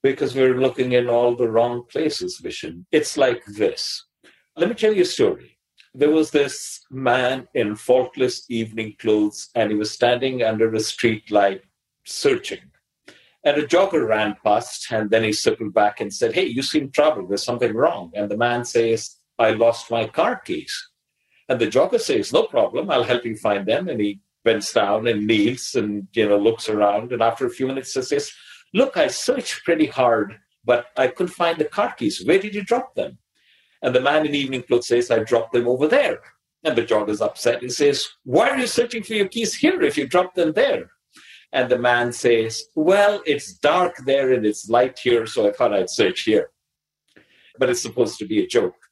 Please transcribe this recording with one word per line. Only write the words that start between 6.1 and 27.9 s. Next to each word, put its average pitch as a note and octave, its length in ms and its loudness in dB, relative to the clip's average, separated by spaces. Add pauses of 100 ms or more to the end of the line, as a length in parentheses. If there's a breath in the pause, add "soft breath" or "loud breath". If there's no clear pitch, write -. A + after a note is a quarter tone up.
was D#3 200 2
this - 500 -2 (100)
man B2+ 640 0
in A2 220 -2
faultless B2+ 760 0
evening A2 500 -6
clothes, G#2+ 560 0
and G#2+ 160 0
he G#2+ 60 -2
was G#2 140 -4
standing B2 520 0
under A2 300 0
a A2 60 -2
street A2 520 -2
light G2 320 2 (420)
searching. - 560 -2 (840 soft breath)
And D3 140 2
a D3+ 80 -2
jogger E3+ 420 2
ran G#2+ 360 0
past, - 480 0
and G#2+ 180 -2
then A2 140 2
he G#2+ 100 0
circled G#2+ 400 -2
back G#2 280 2
and G#2 120 -6
said, A#2 200 -2
"Hey, F#3 120 0
you A#2 160 -4
seem C#3 300 -2
troubled. D3 380 0
There's G2+ 140 -2
something A#2+ 300 -2
wrong." C#3 400 -2
And G#2 160 -4
the G#2 80 -4
man A#2+ 280 -2
says, A2+ 500 -2 (240)
"I A2+ 120 4
lost A2+ 380 0
my A#2 180 -2
car G#3 280 -2
keys." - 400 -8 (720)
And C3 120 0
the A2+ 80 2
jogger F3+ 320 2
says, - 340 -2
"No - 100 4
problem. C3+ 480 -2
I'll B2+ 120 2
help A#2+ 220 -2
you A2 120 -6
find G2+ 280 -2
them." C#3 220 -2
And C3 120 -6
he G#2 200 -4 (240)
bends A2+ 280 0
down A2 360 0
and G#2+ 180 -2
kneels A2+ 480 0
and, G#2 400 -4
you G#2+ 140 2
know, G#2 100 4
looks A2 320 0
around. G#2+ 420 0
And A#2 120 -2
after A#2 220 0
a A#2+ 40 -2
few B2+ 180 -4
minutes, C3+ 260 -8